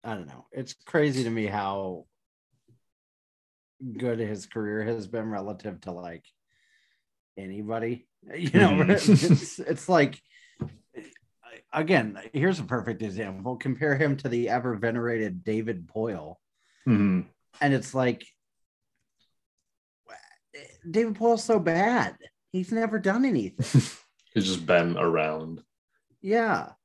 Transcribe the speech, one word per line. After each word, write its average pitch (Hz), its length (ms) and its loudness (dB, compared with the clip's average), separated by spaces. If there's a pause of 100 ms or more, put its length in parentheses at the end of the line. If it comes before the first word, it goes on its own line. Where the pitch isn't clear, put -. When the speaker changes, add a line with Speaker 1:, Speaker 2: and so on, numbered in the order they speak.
Speaker 1:
I 110 100 -8
don't 90 140 -10
know. 65 240 -20
It's 131 220 -12 (120)
crazy 143 380 0
to 117 60 -2
me 113 160 -2
how 98 600 -6 (1900)
good 120 220 -2
his 104 260 -6
career 107 380 -4
has 110 240 -6
been 110 220 -6
relative 98 520 -10
to, 92 100 -12
like, 85 340 -14 (1120)
anybody. 107 760 -6
<laughs> - 240 -20
You 165 160 -4
know, 208 200 8
Speaker 2:
Mm-hmm. 180 200 4
Speaker 1:
it's, 175 680 6
it's - 280 -6
like, 160 340 4 (1500)
again, 131 480 2 (140)
here's 160 260 2
a 113 60 -6
perfect 110 360 -4
example. 101 540 -6
Compare 139 420 -2
him 143 200 2
to 139 100 -6
the 120 220 0
ever 123 260 -2
venerated 113 720 -4
David 110 420 -4
Poile. 92 480 -8 (500)
Speaker 2:
Mm-hmm. 98 360 4 (400)
Speaker 1:
And 143 120 2
it's - 200 -4
like, 127 320 -2 (2750)
David 214 260 2
Poile's 226 300 2
so 220 140 4
bad. 170 580 2 (340)
He's 185 220 -4
never 220 260 0
done 196 240 2
anything. 135 580 2 (320)
Speaker 2:
<laughs> - 200 -20
He's 101 120 2
just 87 200 -2
been 85 320 2
around. 80 640 -2 (600)
Speaker 1:
Yeah. 202 520 0 (120)